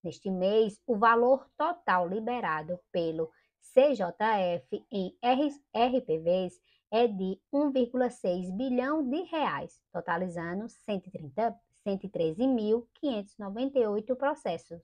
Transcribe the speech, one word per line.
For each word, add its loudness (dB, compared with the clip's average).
Neste -6
mês, 2
o 2
valor 4
total 0
liberado -4
pelo -2
C 4
J 0
F -4
em -6
R-, 0
R 2
P -2
Vs -2
é 4
de -2
um 0
vírgula 0
seis -4
bilhão -2
de -2
reais, -6
totalizando -4
cento -8
e -20
trinta, -4
cento -4
e -10
treze 0
mil 2
quinhentos -4
e -14
noventa -4
e 4
oito -2
processos -4